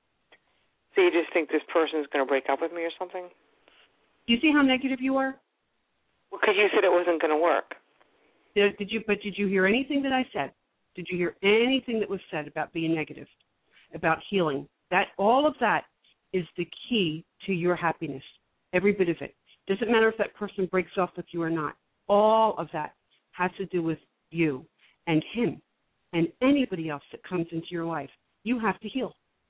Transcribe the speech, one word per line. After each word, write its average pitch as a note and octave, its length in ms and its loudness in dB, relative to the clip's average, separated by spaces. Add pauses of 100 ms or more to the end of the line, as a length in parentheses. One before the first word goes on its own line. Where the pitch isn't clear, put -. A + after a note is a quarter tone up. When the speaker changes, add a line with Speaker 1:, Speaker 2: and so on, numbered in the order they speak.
(960)
Speaker 1:
So - 60 4
you F3 100 6
just E3 220 -2
think D#3+ 160 0
this D#3 140 -2 (100)
person's D#3 400 0
gonna C3+ 140 0
break C3+ 240 0
up C#3 100 0
with E3 100 -4
me E3+ 120 -8
or E3 160 -4
something? F3+ 300 -12 (1000)
Speaker 2:
Do A#3 60 2
you A#3 100 2
see D#4 100 4
how D4 80 6
negative C4 400 2
you C4+ 160 -2
are? C4+ 200 -2 (960)
Speaker 1:
Well, - 100 -10
'cause G#3 160 4
you G#3 180 4
said G3 100 4
it F3+ 60 6
wasn't E3+ 320 2
gonna D#3 160 2
work. D#3+ 380 0 (800)
Speaker 2:
Did, G3+ 220 2
did G3+ 160 -8
you? A3 140 -4
But G3+ 160 -2
did G3 160 -8
you G3+ 80 0
hear F#3+ 180 2
anything C4+ 380 0
that C4+ 100 -2
I C4 220 0
said? C#3 180 -4 (420)
Did F3 160 -12
you F3+ 60 -4
hear F3 260 -2
anything A#3 580 2
that - 100 -4
was G3 100 -6 (100)
said D3+ 160 -6
about D3+ 280 -8
being E3 200 0
negative, D3+ 340 -8 (680)
about E3 240 0 (100)
healing? D3+ 400 0 (220)
That, F#3 160 2 (100)
all B3 300 4
of C#4+ 140 0
that F#3 240 2 (500)
is F3+ 100 -2 (140)
the E3+ 100 -6 (200)
key E3 360 -2 (220)
to G3 60 -2
your F3 220 0
happiness, D#3+ 480 -4 (520)
every F#3+ 180 2
bit F#3+ 160 0
of E3 120 -2
it. - 140 -12 (320)
Doesn't A3+ 240 -2
matter A3 180 6
if A3 100 -2
that - 160 -2
person G3 320 -4
breaks F3+ 320 -2
off F3+ 180 0
with E3+ 140 -12
you E3+ 120 -6
or D#3+ 80 -2
not. D#3+ 240 -4 (320)
All G#3+ 520 4
of E3 140 -8
that D3+ 220 -8 (380)
has F3+ 240 -4
to F#3+ 100 -8
do F3 160 -4
with D#3+ 160 -4 (320)
you D#3+ 360 -2 (400)
and D#3+ 160 2 (120)
him G3 260 -2 (540)
and E3+ 140 2 (120)
anybody B3+ 480 0
else C#3+ 140 -8 (100)
that - 100 -18
comes F3 300 -4
into D#3+ 180 -8
your E3 140 -6
life. D#3+ 240 -6 (340)
You A#3+ 160 -2
have G#3+ 220 -2
to G#3+ 80 -12
heal. G#3 260 -6 (360)